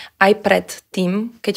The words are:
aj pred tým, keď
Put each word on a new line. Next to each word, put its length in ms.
aj 140
pred 240
tým, 480
keď 180